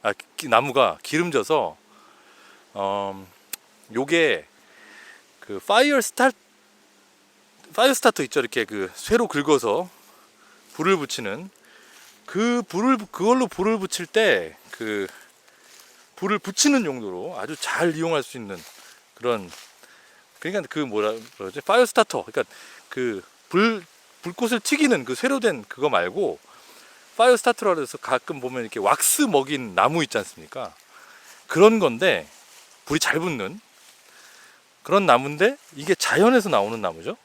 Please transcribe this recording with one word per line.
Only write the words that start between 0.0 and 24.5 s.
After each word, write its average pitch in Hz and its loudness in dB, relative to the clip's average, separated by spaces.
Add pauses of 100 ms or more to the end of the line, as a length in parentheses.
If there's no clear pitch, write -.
아, 104 0 (240)
기-, 151 -8
나무가 120 4
기름져서, 147 -2 (1000)
음, 98 -6 (680)
요게 135 0 (960)
그 98 -12
파이어 262 2
스타-, 254 0 (1400)
파이어 262 4
스타터 226 2
있죠? 135 -2
이렇게 117 -2
그 98 -6
쇠로 233 0
긁어서 143 0 (840)
불을 180 2
붙이는 135 -8 (760)
그 240 0
불을, 226 0 (140)
그걸로 240 2
불을 214 -2
붙일 180 -6
때 110 0 (160)
그 104 -4 (1080)
불을 190 -2
붙이는 247 0
용도로 120 -8
아주 123 -8
잘 160 -2
이용할 160 -2
수 - -14
있는 101 -12 (560)
그런, 110 -4 (880)
그러니까 180 -6
그 156 -6
뭐라 107 -2 (240)
그러지? 98 -10
파이어 233 4
스타터. 156 0
그러니까 - -6 (340)
그 117 -6 (280)
불, 208 2 (380)
불꽃을 220 -2